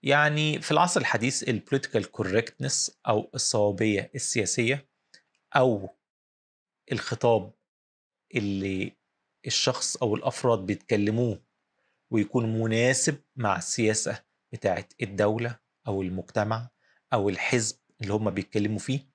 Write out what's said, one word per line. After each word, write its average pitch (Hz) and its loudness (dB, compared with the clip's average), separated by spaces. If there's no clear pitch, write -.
يعني 151 2
في - -6
العصر 180 4
الحديث - -2
ال 113 0
political 123 0
correctness 113 -2
أو 107 0
الصوابية 104 0
السياسية 120 -2
أو 113 2
الخطاب 110 0
اللي 98 -2
الشخص - -2
أو 110 0
الأفراد 120 0
بيتكلموه 104 0
ويكون 113 0
مناسب 123 2
مع 104 0
السياسة 107 -2
بتاعت 90 -4
الدولة 107 -2
أو 98 -2
المجتمع 107 -4
أو 104 2
الحزب 110 0
اللي 101 -4
هم 107 0
بيتكلموا 104 -2
فيه. 135 -4